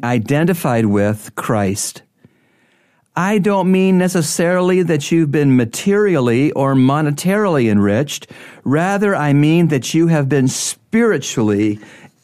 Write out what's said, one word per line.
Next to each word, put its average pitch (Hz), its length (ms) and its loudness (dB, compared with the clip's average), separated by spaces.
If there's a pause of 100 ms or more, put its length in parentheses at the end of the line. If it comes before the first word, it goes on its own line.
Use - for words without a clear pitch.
identified 123 800 0
with 104 480 -2
Christ. 101 680 -4 (1120)
I 196 220 0
don't 190 320 0
mean 190 280 4
necessarily 180 840 0
that 156 280 -2
you've 160 200 2
been 143 240 2
materially 143 960 0
or 135 220 0
monetarily 147 920 0
enriched. 104 600 0 (360)
Rather, 190 500 0
I 147 180 0
mean 151 360 4
that 135 240 -2
you 165 140 2
have 147 220 0
been 135 200 2
spiritually 113 1300 -2 (440)